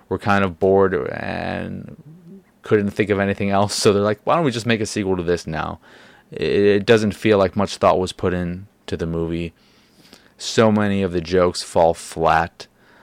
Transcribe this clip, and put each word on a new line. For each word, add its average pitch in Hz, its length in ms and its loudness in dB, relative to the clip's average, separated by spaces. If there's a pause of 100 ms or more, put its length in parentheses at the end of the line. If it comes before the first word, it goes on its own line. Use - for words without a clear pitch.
were 92 120 -4
kind 101 240 0
of 90 160 -4
bored 98 340 4
and 92 1500 -8 (200)
couldn't 101 300 0
think 101 180 -2
of 98 100 0
anything 98 300 -2
else. 98 260 0
So - 160 2
they're 101 100 2
like, 107 220 -2
"Why 135 120 2
don't 170 100 0
we 131 60 0
just 113 140 -6
make 113 160 0
a 110 40 -2
sequel 95 320 -2
to 90 60 -4
this 85 220 -2
now?" 80 340 -6 (520)
It, 78 200 -4
it 101 340 2
doesn't 110 260 4
feel 107 260 2
like 95 200 2
much 98 180 -2
thought 90 240 2
was 92 140 -4
put 90 200 -2
in 90 340 -6 (200)
to 87 100 -8
the 85 80 -4
movie. 82 480 -4 (840)
So 113 340 2
many 101 320 0
of 92 80 -2
the 87 100 -2
jokes 90 420 0
fall 85 300 2
flat. 82 760 -2 (360)